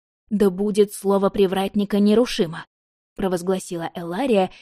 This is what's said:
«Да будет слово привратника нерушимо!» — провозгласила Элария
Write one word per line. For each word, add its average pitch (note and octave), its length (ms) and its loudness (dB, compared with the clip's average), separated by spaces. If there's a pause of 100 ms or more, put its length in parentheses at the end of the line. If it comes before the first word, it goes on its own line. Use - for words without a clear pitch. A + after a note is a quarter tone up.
(300)
«Да G#3 200 2
будет G3+ 420 0
слово G3 380 0
привратника G3 720 0
нерушимо!» — G#3 640 2 (500)
провозгласила F3+ 800 -4
Элария F#3 560 0 (120)